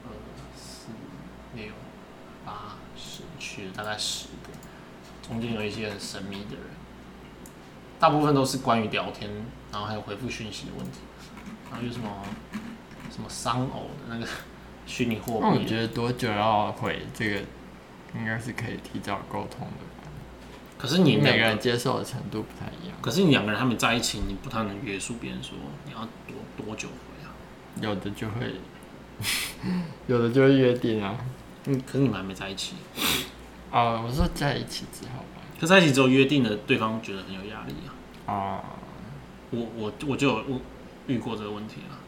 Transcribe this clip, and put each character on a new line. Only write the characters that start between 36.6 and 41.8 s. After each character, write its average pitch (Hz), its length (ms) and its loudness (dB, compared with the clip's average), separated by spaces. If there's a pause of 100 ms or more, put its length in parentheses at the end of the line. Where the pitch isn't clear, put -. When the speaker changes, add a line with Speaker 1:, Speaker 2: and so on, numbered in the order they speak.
Speaker 1:
对 120 120 8
方 113 240 2
觉 101 120 -6
得 95 100 -6
很 95 100 -8
有 95 100 -8
压 110 220 -8
力 135 80 -8 (120)
啊。 - 60 -12 (400)
Speaker 2:
哦。 98 280 0 (880)
Speaker 1:
我， 117 160 0 (100)
我， 104 160 -2 (160)
我 131 80 2
就 139 120 6
有， 123 60 6 (140)
我 123 120 0 (460)
遇 127 120 2
过 110 180 -2
这 104 80 -6
个 104 60 -4
问 107 180 -6
题 - 80 -12 (140)